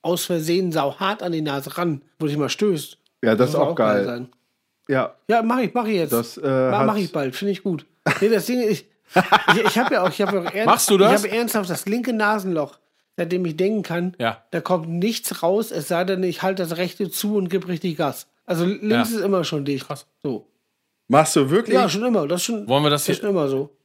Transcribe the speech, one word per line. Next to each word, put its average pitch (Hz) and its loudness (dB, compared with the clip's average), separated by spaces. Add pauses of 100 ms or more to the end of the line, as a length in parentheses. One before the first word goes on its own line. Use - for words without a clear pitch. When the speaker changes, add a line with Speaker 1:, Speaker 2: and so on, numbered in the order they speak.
Speaker 1:
aus 170 -2
Versehen 175 0
sau 139 0
hart 202 -2
an 175 -4
die 160 -4
Nase 139 -6
ran, 165 -2 (180)
wo 156 -2
dich 147 -2
mal 139 0
stößt. 180 -2 (260)
Speaker 2:
Ja, 113 4
das 107 4
Speaker 1:
Das 123 6
Speaker 2:
ist 151 -6
Speaker 1:
soll 147 2
Speaker 2:
auch 143 0
Speaker 1:
auch 170 -4
geil 107 4
Speaker 2:
geil. 101 0
Speaker 1:
sein. 120 -8 (580)
Speaker 2:
Ja. 131 0 (120)
Speaker 1:
Ja, 226 4
mach 233 0
ich, 220 -2
mach 240 0
ich 220 0
jetzt. 151 0
Speaker 2:
Das, 117 -2
äh, 151 -4
Speaker 1:
Ma-, 131 2
Speaker 2:
hat 135 4
Speaker 1:
mach - 2
ich 185 -2
bald, 135 -4
finde 202 -2
ich 185 -6
gut. 170 -4 (360)
Nee, 208 4
das 208 2
Ding, 247 -2
ich, 214 -2 (680)
ich, 226 2
ich 202 2
hab 247 2
ja 208 2
auch, 185 2
ich - -4
hab 196 0
ja 196 2
auch 170 -6
ernst-, 208 -2
Speaker 3:
Machst 226 4
du 202 6
das? 208 6
Speaker 1:
ich - -4
hab 220 -2
ernsthaft 226 -2
das 165 -4
linke 233 -2
Nasenloch, 196 -2 (400)
seitdem 175 -2
ich 156 -4
denken 202 0
kann, 175 -4
Speaker 3:
Ja. 113 -2
Speaker 1:
da 165 -4
kommt 165 -2
nichts 180 -4
raus, 202 2
es 160 -6
sei 175 0
denn, 185 -2
ich 175 -4
halte 190 -2
das 165 -6
rechte 180 -4
zu 208 -4
und 190 0
gib 180 -2
richtig 175 -4
Gas. 143 -4 (180)
Also 175 -2
links 214 0
Speaker 3:
Ja. 226 -4
Speaker 1:
ist 202 -2
immer 190 2
schon 147 -4
dicht. 139 -4
Speaker 3:
Krass. - -10 (180)
Speaker 1:
So. - -6 (640)
Speaker 2:
Machst 151 4
du 139 4
wirklich? 220 2
Speaker 1:
Ja, 247 4
schon 196 -2
immer. 202 0
Das 175 -2
ist - -4
schon, 104 -6
Speaker 3:
Wollen 139 4
wir 147 4
das 143 0
Speaker 1:
das - -4
ist - 2
Speaker 3:
hier - -8
Speaker 1:
schon 196 0
immer 151 2
so. 135 -4